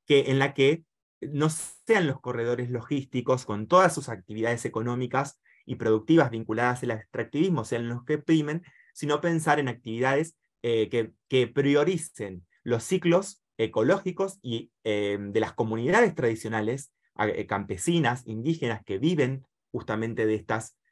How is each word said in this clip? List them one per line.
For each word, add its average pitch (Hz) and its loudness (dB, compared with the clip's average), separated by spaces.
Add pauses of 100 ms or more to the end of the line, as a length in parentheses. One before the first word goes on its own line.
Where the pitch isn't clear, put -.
que, 139 6
en 135 4
la 139 2
que 147 4 (360)
no 147 -2
sean - 0
los 135 -2
corredores 120 -4
logísticos 127 -2
con 107 -6
todas 180 6
sus 131 -8
actividades 110 -4
económicas 123 -4 (240)
y 123 -8
productivas 113 4
vinculadas 117 -2
al 120 -2
extractivismo 127 -2
sean 117 -4
los 120 -6
que 151 -2
primen, 156 0 (320)
sino 147 -2
pensar 160 2
en 135 0
actividades, 123 -2 (260)
eh, 113 2
que, 117 -2 (160)
que 123 2
prioricen 143 0 (160)
los 117 -2
ciclos 180 0 (160)
ecológicos 180 0
y, 117 -8 (140)
eh, 104 -2
de 101 -2
las 110 -4
comunidades 127 2
tradicionales, 113 -4 (220)
a-, 107 0
eh, 104 -4
campesinas, 120 -2
indígenas, 117 -4
que 98 -6
viven 135 0 (260)
justamente 110 -4
de 110 2
estas, 110 -4 (160)